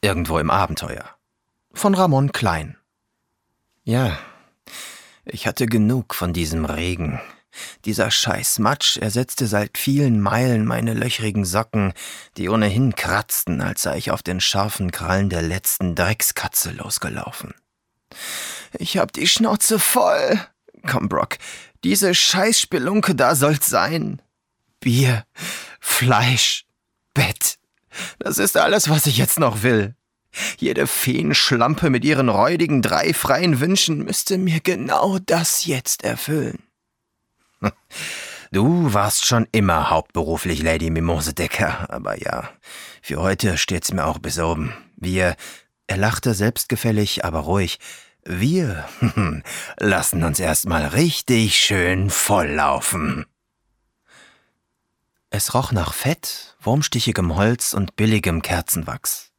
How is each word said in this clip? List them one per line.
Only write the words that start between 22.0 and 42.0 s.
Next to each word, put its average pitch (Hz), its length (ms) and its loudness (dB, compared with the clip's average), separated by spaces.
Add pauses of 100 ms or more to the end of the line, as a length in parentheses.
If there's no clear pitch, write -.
Scheißspelunke 185 1000 2
da 127 200 4
soll's 143 320 2
sein. 120 560 0 (580)
Bier, 123 440 2 (560)
Fleisch, 120 840 2 (500)
Bett. - 440 0 (600)
Das - 200 -4
ist 196 180 2
alles, 170 320 4
was 151 180 4
ich 123 100 2
jetzt - 220 2
noch 110 240 2
will. 110 320 2 (640)
Jede - 280 0
Feenschlampe 139 1040 2
mit 123 140 2
ihren 135 240 4
räudigen 143 540 2
drei 87 300 2
freien 143 480 2
Wünschen 170 440 0
müsste - 340 -2
mir 170 220 2
genau 185 580 0
das 170 480 0
jetzt - 380 -4
erfüllen.“ 123 580 -4 (960)
<laughs> - 120 -2 (800)
„Du 143 420 4
warst 101 320 2
schon 113 260 4
immer 85 380 2
hauptberuflich 80 720 -2
Lady 80 280 0
Mimose 80 440 0
Decker, - 560 -2
aber 50 300 -8